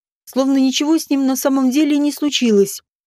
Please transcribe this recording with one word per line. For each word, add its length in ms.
словно 340
ничего 400
с 140
ним 160
на 80
самом 340
деле 300
не 120
случилось. 680